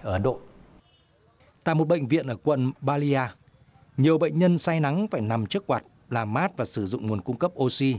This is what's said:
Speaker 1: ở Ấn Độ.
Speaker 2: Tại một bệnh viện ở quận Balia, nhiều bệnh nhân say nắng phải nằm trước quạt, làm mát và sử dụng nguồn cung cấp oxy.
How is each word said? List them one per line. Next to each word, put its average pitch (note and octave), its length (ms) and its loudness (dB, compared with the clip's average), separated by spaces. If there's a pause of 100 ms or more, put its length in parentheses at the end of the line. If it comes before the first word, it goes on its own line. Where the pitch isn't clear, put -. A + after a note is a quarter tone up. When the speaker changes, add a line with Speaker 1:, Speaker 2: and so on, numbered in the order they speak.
Speaker 1:
ở G#2+ 100 -6
Ấn F#2+ 100 0
Độ. B2 180 0 (1200)
Speaker 2:
Tại E3 100 0
một D#3 140 2
bệnh C#3 200 2
viện C#3 180 0
ở A#2+ 100 -4
quận C3+ 440 0
Balia, C#3+ 420 0 (760)
nhiều D#3 220 4
bệnh D#3 200 0
nhân F3 200 4
say E3 220 0
nắng D#3+ 300 0
phải D3+ 100 -4
nằm A2 260 -2
trước - 200 -6
quạt, B2 160 0 (280)
làm A2+ 220 -2
mát F3 240 -2
và B2 80 -2
sử G#2+ 220 -4
dụng G#2 200 -6
nguồn G#2+ 140 -2
cung B2 160 -6
cấp - 220 -2
oxy. C3 400 0